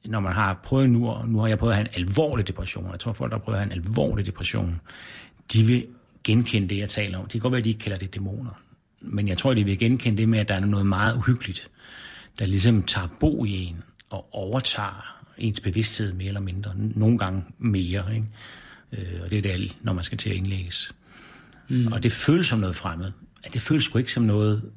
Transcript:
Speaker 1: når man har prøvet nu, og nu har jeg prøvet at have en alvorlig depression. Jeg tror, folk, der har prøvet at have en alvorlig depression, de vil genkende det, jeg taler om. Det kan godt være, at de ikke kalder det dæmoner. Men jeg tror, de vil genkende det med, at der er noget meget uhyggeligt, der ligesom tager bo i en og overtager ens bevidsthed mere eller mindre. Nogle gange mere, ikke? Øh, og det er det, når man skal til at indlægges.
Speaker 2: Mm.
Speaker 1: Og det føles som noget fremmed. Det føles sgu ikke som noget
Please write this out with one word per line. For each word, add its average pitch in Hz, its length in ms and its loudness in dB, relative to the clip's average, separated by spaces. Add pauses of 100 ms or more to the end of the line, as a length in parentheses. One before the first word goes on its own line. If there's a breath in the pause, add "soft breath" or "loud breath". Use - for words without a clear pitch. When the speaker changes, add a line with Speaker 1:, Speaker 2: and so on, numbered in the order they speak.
Speaker 1:
når 110 160 -2
man 95 120 0
har 98 320 0
prøvet 131 260 4
nu, 117 180 4
og 113 200 -4
nu 113 100 2
har 110 100 2
jeg 107 100 2
prøvet 117 140 4
at 101 40 4
have 107 200 0
en 92 120 -2
alvorlig 123 400 2
depression. 95 440 -6
Jeg 107 80 -10
tror, 117 120 -4
folk, 117 200 -4
der 110 60 -2
har 110 60 -8
prøvet 104 140 -2
at 101 60 0
have 104 120 -4
en 85 80 -4
alvorlig 101 420 0
depression, 90 540 -4 (720 loud breath)
de 110 120 6
vil 123 220 4 (380)
genkende 110 440 4
det, 98 100 -2
jeg 104 100 -2
taler 98 300 -2
om. 92 60 -8
Det - 80 -12
kan 117 80 -2
godt 127 120 0
være, 127 60 2
at 113 60 0
de 110 40 2
ikke 110 120 -2
kalder 98 180 -4
det 95 160 -8
dæmoner. 101 460 -8 (400)
Men 101 280 -2
jeg 90 100 0
tror, 135 160 2
de 104 100 4
vil 98 140 0
genkende 117 400 2
det 110 100 4
med, 113 100 4
at 104 100 0
der 101 60 0
er 95 60 0
noget 101 260 2
meget 101 300 2
uhyggeligt, 117 540 0 (680 loud breath)
der 101 80 -2
ligesom 95 360 4
tager 92 240 -2 (140)
bo 147 240 2
i 104 60 -2 (140)
en 87 120 -8 (340)
og - 240 -12
overtager 101 880 -4 (140)
ens 110 220 -2
bevidsthed 104 520 -2
mere 92 160 -4
eller 101 120 -4
mindre. 95 360 -6
Nogle 110 420 2
gange 95 240 -2 (160)
mere, 95 460 0 (100)
ikke? 110 120 -2 (680 loud breath)
Øh, 90 320 -8
og 90 60 -6
det 107 80 2
er 98 40 0 (160)
det, 95 240 -6
når 98 100 0
man 87 120 -2
skal - 140 -6
til 107 120 -2
at 95 60 -2
indlægges. 95 580 -4 (720 loud breath)
Speaker 2:
Mm. 127 180 2
Speaker 1:
Og 113 160 -2
det 117 100 4
føles 170 340 4
som 113 120 2
noget 92 180 0
fremmed. 90 360 -6 (400)
Det 120 100 -2
føles 156 220 2
sgu - 140 0
ikke 123 140 0
som 120 100 0
noget 107 540 2